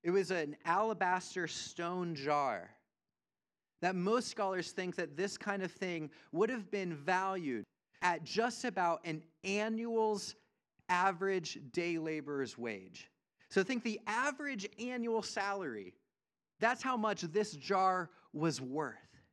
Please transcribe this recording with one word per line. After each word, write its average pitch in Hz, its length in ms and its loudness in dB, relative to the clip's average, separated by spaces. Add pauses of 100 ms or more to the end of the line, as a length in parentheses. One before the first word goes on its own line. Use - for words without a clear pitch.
it 170 80 0
was 185 200 2
an 151 320 -2
alabaster 180 840 2
stone 170 680 -4
jar 135 540 0 (1120)
that 185 140 2
most 214 340 2
scholars 190 420 -2
think 180 240 -4
that 151 220 -6
this 196 200 -4
kind 202 260 -2
of 180 80 -4
thing 170 380 -4 (220)
would 202 180 4
have 220 220 -4
been 185 240 -2
valued 175 720 0 (360)
at 170 220 2
just 233 400 0
about 180 400 2
an 160 200 -4 (200)
annual's 220 920 0 (520)
average 180 680 2 (140)
day 170 260 0
laborer's 147 600 -2
wage. 104 520 -6 (400)
So 190 140 4
think 240 200 0
the 214 240 -2
average 262 640 -2 (100)
annual 233 420 -2
salary, 180 720 -4 (680)
that's 233 220 4
how 254 140 0
much 214 260 0
this 202 320 2
jar 185 560 4 (220)
was 147 300 2
worth. 131 340 -2 (380)